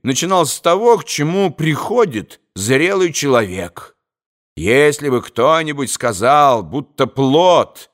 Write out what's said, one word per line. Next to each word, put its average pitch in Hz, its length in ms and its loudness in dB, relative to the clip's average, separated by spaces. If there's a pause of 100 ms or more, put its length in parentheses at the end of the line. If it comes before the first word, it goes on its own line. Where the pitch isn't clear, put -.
начинал 165 420 0
с - 140 -6
того, 202 400 2
к 143 60 -12
чему 175 440 -2
приходит 156 880 -4 (140)
зрелый 160 580 0
человек. 107 840 -2 (600)
Если 143 540 0
бы 120 140 0
кто-нибудь 147 680 -2
сказал, 123 680 2
будто 123 460 -6
плод, 139 880 0